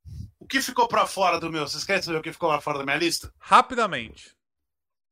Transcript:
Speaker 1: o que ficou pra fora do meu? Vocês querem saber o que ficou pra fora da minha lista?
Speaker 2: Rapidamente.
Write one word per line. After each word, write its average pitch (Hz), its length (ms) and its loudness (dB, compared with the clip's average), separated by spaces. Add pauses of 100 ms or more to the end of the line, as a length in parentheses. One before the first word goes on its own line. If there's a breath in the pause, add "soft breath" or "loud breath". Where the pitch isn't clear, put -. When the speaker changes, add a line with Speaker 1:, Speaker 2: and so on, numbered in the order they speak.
(400)
Speaker 1:
o - 80 -20
que 269 140 -2
ficou 247 260 2
pra 208 180 2
fora 180 340 2
do 165 120 -4
meu? 156 160 -4
Vocês 147 180 -6
querem 196 160 0
saber 165 160 -2
o 156 40 -6
que 160 120 -8
ficou 170 160 0
pra 147 120 2
fora 147 180 -4
da 135 60 -6
minha 139 120 0
lista? 165 420 -2
Speaker 2:
Rapidamente. 202 960 2 (760)